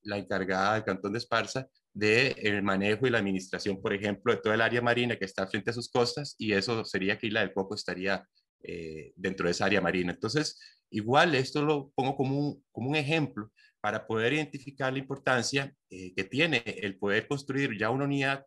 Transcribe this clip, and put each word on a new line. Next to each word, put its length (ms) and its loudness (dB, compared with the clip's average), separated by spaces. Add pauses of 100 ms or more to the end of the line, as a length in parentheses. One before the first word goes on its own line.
la 160 -4
encargada 580 0
del 80 -2
cantón 300 -2
de 60 -2
Esparza 480 -2 (260)
de 440 4
el 240 2
manejo 460 2
y 20 4
la 100 4
administración, 640 -2
por 120 -2
ejemplo, 420 0
de 60 -4
toda 120 2
el 80 4
área 200 4
marina 340 2
que 100 -4
está 220 -4
frente 220 -2
a 40 -2
sus 160 -8
costas, 480 0
y 140 -2
eso 320 2
sería 340 -2
que 100 -6
Isla 120 0
del 140 0
Coco 200 -2
estaría, 540 -4 (360)
eh, 520 -10
dentro 300 -4
de 60 4
esa 140 0
área 140 4
marina. 320 0
Entonces, 480 -2 (300)
igual 460 2
esto 280 0
lo 320 0
pongo 220 0
como 200 0
un, 360 -4
como 160 -4
un 80 0
ejemplo 560 -2 (260)
para 260 -2
poder 280 2
identificar 580 -4
la 80 -4
importancia, 720 0 (160)
eh, 240 -12
que 120 -2
tiene 400 0
el 320 -6
poder 320 0
construir 480 -2
ya 140 0
una 120 -2
unidad 440 -2